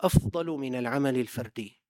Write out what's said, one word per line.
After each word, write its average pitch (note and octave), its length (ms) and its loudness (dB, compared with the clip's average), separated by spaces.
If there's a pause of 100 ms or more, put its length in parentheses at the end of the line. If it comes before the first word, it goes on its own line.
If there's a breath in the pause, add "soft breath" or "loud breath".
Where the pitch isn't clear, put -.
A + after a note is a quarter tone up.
أفضل E3+ 460 2
من C#3 280 -4
العمل B2+ 440 2
الفردي، A2+ 720 -6